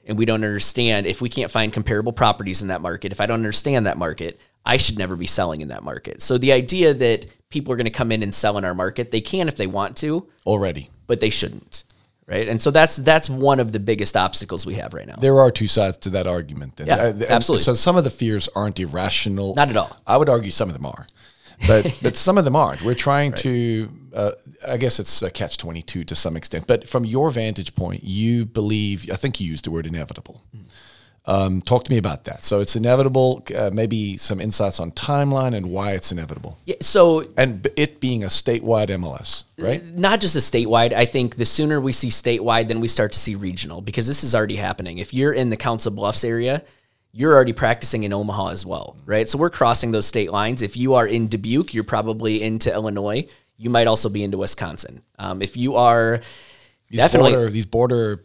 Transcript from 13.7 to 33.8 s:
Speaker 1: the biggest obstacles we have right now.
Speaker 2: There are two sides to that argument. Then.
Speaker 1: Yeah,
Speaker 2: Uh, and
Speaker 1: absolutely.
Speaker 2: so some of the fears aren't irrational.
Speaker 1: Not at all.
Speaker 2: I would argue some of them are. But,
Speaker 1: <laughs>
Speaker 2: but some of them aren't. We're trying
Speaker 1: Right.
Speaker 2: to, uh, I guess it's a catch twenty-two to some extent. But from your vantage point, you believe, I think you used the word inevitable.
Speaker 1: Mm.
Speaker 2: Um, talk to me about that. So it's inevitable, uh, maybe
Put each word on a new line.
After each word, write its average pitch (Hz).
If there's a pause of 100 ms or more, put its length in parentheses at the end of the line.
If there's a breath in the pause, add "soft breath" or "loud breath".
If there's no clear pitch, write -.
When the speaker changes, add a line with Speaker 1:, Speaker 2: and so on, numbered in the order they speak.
Speaker 1:
the 107
biggest 101
obstacles 92
we -
have -
right 50
now. -
Speaker 2:
There 135
are 127
two 110
sides 98
to 98
that 92
argument. 73
Then. -
Speaker 1:
Yeah, 147
Speaker 2:
Uh, 117
and 104
Speaker 1:
absolutely. 120
Speaker 2:
so 123
some 175
of 170
the -
fears 107
aren't 101
irrational. 95
Speaker 1:
Not 143
at 107
all. - (100)
Speaker 2:
I 117
would 147
argue 113
some -
of 80
them 69
are. - (600 soft breath)
But, 110
Speaker 1:
<laughs> -
Speaker 2:
but 120
some 185
of 175
them 135
aren't. 80
We're 117
trying 143
Speaker 1:
Right. -
Speaker 2:
to, 117 (260)
uh, 104 (360)
I 131
guess 123
it's -
a 90
catch -
twenty-two 82
to -
some 80
extent. 80
But 117
from 120
your 127
vantage 110
point, 90
you 110
believe, 104
I -
think 131
you 95
used 80
the 78
word 80
inevitable. - (140)
Speaker 1:
Mm. 104 (640 loud breath)
Speaker 2:
Um, 95
talk -
to -
me 127
about 90
that. -
So 101
it's -
inevitable, 127 (120)
uh, 107
maybe 107